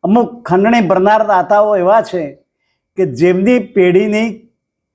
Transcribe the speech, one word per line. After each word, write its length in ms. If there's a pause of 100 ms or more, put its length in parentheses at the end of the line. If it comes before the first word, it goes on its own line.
અમુક 420
ખંડણી 420
ભરનાર 400
દાતાઓ 480
એવા 260
છે 440 (500)
કે 100
જેમની 540
પેઢીની 880 (460)